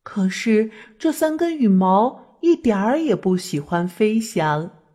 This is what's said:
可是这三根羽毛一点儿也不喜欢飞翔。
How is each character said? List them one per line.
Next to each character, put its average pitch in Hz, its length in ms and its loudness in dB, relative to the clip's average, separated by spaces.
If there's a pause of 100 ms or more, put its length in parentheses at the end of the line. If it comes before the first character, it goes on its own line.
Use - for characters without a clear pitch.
可 190 260 -4
是 220 440 0 (260)
这 320 140 -2
三 311 260 -2
根 330 180 -2
羽 254 120 2
毛 190 720 2
一 339 140 4
点 220 200 0
儿 220 240 0
也 277 160 0
不 185 220 0
喜 160 220 -6
欢 175 280 -4
飞 214 320 0
翔。 156 520 -4 (240)